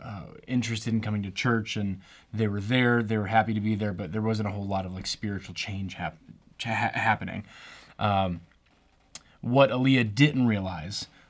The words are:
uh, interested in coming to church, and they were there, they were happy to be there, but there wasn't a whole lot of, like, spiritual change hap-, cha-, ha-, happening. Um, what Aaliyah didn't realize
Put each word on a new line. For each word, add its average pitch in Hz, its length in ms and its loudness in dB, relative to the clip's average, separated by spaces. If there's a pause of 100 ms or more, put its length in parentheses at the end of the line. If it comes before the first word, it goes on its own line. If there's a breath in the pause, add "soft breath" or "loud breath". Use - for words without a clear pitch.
uh, 101 200 -12 (240)
interested 117 460 -2
in 113 80 2
coming 107 240 -2
to 98 60 -6
church, 113 460 0
and 98 240 -4 (320 loud breath)
they 107 160 0
were 101 120 -4
there, 120 420 4
they 110 160 0
were 104 80 -2
happy 110 280 4
to 107 60 0
be 107 140 2
there, 101 180 -2
but 87 200 -8
there 107 100 -2
wasn't 107 260 0
a 98 40 -4
whole 101 140 -6
lot 95 200 -2
of, 90 80 -8
like, 92 120 -10
spiritual 98 480 -6
change 95 400 -6
hap-, 85 240 -6 (380)
cha-, 113 180 -4
ha-, 110 240 0
happening. 98 460 0 (540 loud breath)
Um, 95 420 0 (1000 soft breath)
what 135 300 6
Aaliyah 127 440 2
didn't 135 320 6
realize 95 600 -2 (240 soft breath)